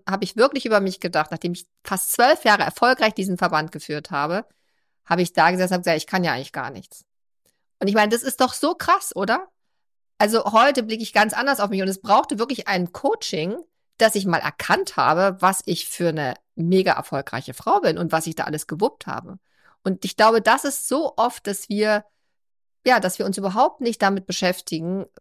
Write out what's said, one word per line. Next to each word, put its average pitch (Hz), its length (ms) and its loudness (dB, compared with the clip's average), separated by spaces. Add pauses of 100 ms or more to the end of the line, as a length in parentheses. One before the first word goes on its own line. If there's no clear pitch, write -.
hab 196 140 -2
ich 190 140 -8
wirklich 254 300 2
über 214 140 4
mich 190 200 -4
gedacht. 170 300 -2
Nachdem 175 220 -6
ich - 140 -12 (180)
fast - 280 -4
zwölf 254 320 4
Jahre 208 200 6
erfolgreich 240 500 2
diesen 190 240 -4
Verband 160 340 0
geführt 151 380 -10
habe, 165 340 -4 (640)
hab 175 140 2
ich 175 120 0
da 165 180 6
gesessen 185 240 0
und 180 40 0
hab 175 60 -6
gesagt, 160 140 2
"Ich 156 80 -8
kann 185 180 0
ja 156 80 0
eigentlich 127 200 -6
gar 135 180 -8
nichts." - 340 -20 (760)
Und 190 80 0
ich 202 60 2
meine, 214 160 4
das 233 120 -2
ist 262 180 -4
doch 254 140 2
so 320 200 0
krass, 359 420 0
oder? 277 320 -2 (720)
Also 220 340 2
heute 254 300 6
blicke 220 200 -6
ich 208 100 -10
ganz 214 220 2
anders 262 260 0
auf 202 100 -2
mich 196 120 -2
und 190 60 -2
es 190 120 -6
brauchte 226 380 2
wirklich 240 300 -4
ein 180 240 -2
Coaching, 214 640 -4 (420)
dass 220 160 4
ich 196 120 -2
mal 165 120 0
erkannt - 580 -4
habe, 175 440 2
was 190 260 2
ich - 220 -6
für 175 200 -2
eine 151 260 -2 (200)
mega 175 380 2
erfolgreiche - 640 -6
Frau - 260 0
bin 165 180 0
und 170 140 -4
was 160 140 0
ich 160 80 -8
da 160 100 -4
alles 151 220 -8
gewuppt 185 400 -4
habe. - 320 -10 (440)
Und 190 220 -4
ich - 120 -8
glaube, 226 240 6
das 226 240 2
ist - 240 -6
so 294 280 -2
oft, 240 300 -2
dass 202 220 -8
wir, 208 360 0 (800)
ja, 247 140 6
dass 185 180 -4
wir 190 80 -2
uns 196 120 -4
überhaupt 202 420 0
nicht 233 220 -4
damit 196 240 0
beschäftigen, 180 800 -4 (140)